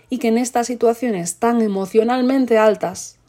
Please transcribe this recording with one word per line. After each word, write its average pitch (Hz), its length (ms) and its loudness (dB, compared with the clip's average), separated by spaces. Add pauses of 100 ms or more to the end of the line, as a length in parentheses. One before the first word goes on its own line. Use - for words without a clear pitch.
(100)
y 254 80 -4
que 233 100 -2
en 226 100 2
estas 240 280 -2
situaciones 226 680 -2
tan 233 260 0
emocionalmente 233 960 2
altas 214 600 0 (100)